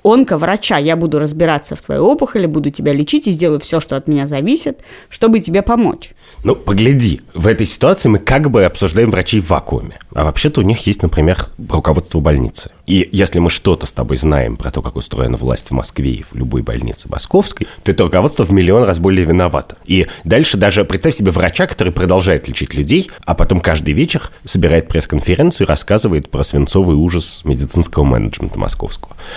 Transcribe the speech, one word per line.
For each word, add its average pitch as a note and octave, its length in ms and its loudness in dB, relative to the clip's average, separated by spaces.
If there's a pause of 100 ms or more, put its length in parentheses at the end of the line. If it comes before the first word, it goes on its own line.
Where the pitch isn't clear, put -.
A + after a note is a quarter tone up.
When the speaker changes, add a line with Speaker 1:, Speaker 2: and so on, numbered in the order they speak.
Speaker 1:
онковрача. G3+ 760 2
Я D#3+ 180 0
буду D#3+ 220 0
разбираться D3+ 580 -2
в - 60 -16
твоей C#3 180 -4
опухоли, A3+ 460 2
буду D3+ 240 -2
тебя D3 220 -2
лечить D3 340 0
и G3 60 0
сделаю D#3 280 0
всё, E3 200 -2
что C#3+ 160 -6
от C3+ 120 -6
меня C#3+ 180 0
зависит, A3 540 -2 (300)
чтобы A3+ 300 2
тебе E3+ 220 0
помочь». A#3 500 0 (300)
Speaker 2:
Ну, - 140 0
погляди, G#2+ 640 2 (140)
в E2+ 120 0
этой A2 200 2
ситуации - 420 2
мы G#2+ 100 4
как C#3 320 0
бы G#2+ 140 4
обсуждаем G2 460 2
врачей F#2+ 300 0
в E2 100 -2
вакууме. C#2 480 -4 (160)
А D2+ 100 0
вообще-то A#2 360 0
у G2 40 2
них G#2+ 220 0
есть, - 160 -2
например, E2 440 0 (220)
руководство E2+ 520 0
больницы. C#2+ 500 0 (160)
И F#2 260 2
если F#2+ 280 2
мы E2+ 100 2
что-то - 360 0
с - 60 -6
тобой B1+ 240 -4
знаем B1+ 400 0
про - 140 -6
то, - 100 -6
как - 160 -8
устроена B1 400 -4
власть B1+ 320 -4
в - 40 -6
Москве C2 380 -2
и A#1 120 -6
в - 120 -18
любой B1 280 -4
больнице A#1 460 -6
московской, - 580 -4 (160)
то G2 100 0
это F2+ 120 2
руководство F#2 400 0
в F2 80 0
миллион G2 320 4
раз F2+ 160 0
более F#2 260 2
виновато. E2+ 580 0
И F2 220 2 (180)
дальше B2+ 320 2
даже G2+ 280 2
представь C#3 300 0
себе F#2+ 160 0
врача, F2 360 0
который F2+ 260 -2
продолжает F2+ 560 2
лечить - 260 -6
людей, D#2 360 0 (160)
а - 80 0
потом F2+ 260 2
каждый D2+ 320 0
вечер D3+ 380 -2 (140)
собирает E2 440 2
пресс-конференцию F2+ 800 0
и - 20 -6
рассказывает G2 600 0
про C2+ 120 -2
свинцовый D2+ 540 2
ужас E2 480 0
медицинского D2 600 0
менеджмента A1+ 540 -2
московского. - 560 -6 (220)